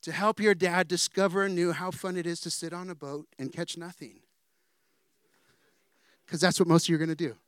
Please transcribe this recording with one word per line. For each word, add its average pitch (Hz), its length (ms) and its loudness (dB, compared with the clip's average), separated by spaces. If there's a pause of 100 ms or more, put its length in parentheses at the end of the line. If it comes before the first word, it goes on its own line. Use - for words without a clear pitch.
To 160 100 -10
help 214 260 0
your 208 160 6
dad 175 320 2
discover 185 580 0
anew 175 280 0
how 175 180 -4
fun 185 260 -6
it 170 100 -4
is 170 140 -4
to 170 100 -8
sit 165 220 -6
on 180 160 -10
a 180 60 -10
boat 147 320 -10 (120)
and 139 140 -6
catch 170 240 -8
nothing. 170 460 -16 (2000)
'Cause 160 140 -6
that's 180 200 4
what 175 80 4
most 165 160 8
of - 60 -2
you 170 60 4
are - 20 2
gonna 160 160 0
do. 147 340 -6